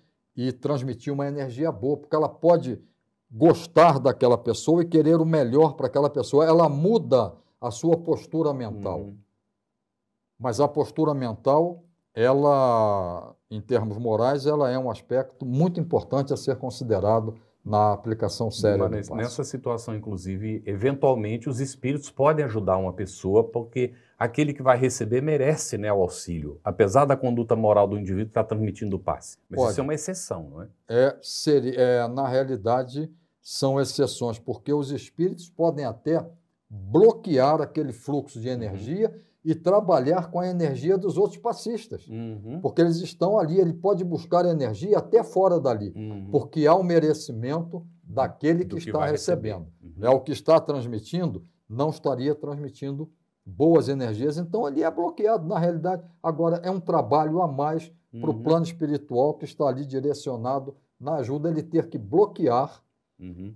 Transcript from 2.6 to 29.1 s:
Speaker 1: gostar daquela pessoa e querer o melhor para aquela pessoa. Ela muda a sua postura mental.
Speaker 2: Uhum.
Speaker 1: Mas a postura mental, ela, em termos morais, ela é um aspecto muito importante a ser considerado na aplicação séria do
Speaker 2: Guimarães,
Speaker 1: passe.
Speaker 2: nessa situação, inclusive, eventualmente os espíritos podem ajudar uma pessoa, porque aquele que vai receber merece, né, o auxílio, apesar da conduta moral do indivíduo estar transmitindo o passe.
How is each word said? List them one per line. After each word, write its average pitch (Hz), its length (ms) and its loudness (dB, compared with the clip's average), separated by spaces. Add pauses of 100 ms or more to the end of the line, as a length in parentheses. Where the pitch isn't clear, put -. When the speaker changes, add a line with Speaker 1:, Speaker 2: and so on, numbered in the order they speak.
Speaker 1:
gostar 156 680 6
daquela 120 380 4
pessoa 117 460 2
e - 20 0
querer 160 340 4
o 160 60 2
melhor 151 480 4
para 131 140 -4
aquela 143 220 2
pessoa. 143 360 2
Ela 165 240 6
muda 139 640 2 (260)
a 120 120 -6
sua 160 260 2
postura 160 560 -2
mental. 101 460 -6
Speaker 2:
Uhum. 101 180 -14 (1200)
Speaker 1:
Mas 117 200 -4
a 143 80 6
postura 151 460 0
mental, 139 680 0 (300)
ela, 117 1200 2 (160)
em 107 80 -8
termos 110 380 -2
morais, 120 480 0
ela 147 240 2
é 127 80 -2
um 131 120 -4
aspecto 127 560 -6
muito 165 340 0
importante 135 540 -2
a - 40 -2
ser 135 200 -4
considerado 110 800 -2 (280)
na 104 280 2
aplicação 110 580 -4
séria 107 280 0
do 98 80 0
Speaker 2:
Guimarães, 104 240 -6
Speaker 1:
passe. 110 120 -8
Speaker 2:
nessa 120 220 -6
situação, 120 500 -8
inclusive, 104 720 -8
eventualmente 120 840 -2
os 123 100 -6
espíritos 135 500 -6
podem 147 360 0
ajudar 98 320 0
uma 92 160 -4
pessoa, 101 500 0
porque 120 500 -4 (240)
aquele 143 360 -2
que 139 100 -10
vai 127 140 6
receber 127 440 0
merece, 147 560 0
né, 104 140 -2
o 101 100 2
auxílio, 78 600 -6
apesar 104 400 4
da 139 140 2
conduta 120 400 0
moral 104 280 4
do 104 140 -4
indivíduo 98 300 -4
estar 110 160 -2
transmitindo 107 500 -4
o 90 40 -6
passe. - 380 -8 (120)